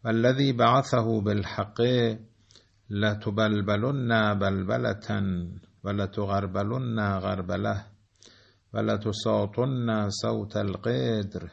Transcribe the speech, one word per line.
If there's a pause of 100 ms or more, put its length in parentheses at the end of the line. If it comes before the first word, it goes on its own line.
والذی
بعثه
بالحق (1080)
لتبلبلن
بلبلة (640)
ولتغربلن
غربلة (880)
ولتساطن
صوت
القدر